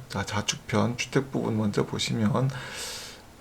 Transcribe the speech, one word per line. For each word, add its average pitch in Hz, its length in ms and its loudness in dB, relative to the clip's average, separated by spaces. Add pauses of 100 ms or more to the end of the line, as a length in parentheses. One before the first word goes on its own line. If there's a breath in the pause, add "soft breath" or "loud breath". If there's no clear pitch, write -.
자, - 180 -2
좌측편 104 720 0
주택 - 340 0
부분 117 260 0
먼저 107 300 2
보시면, 117 640 2 (920 loud breath)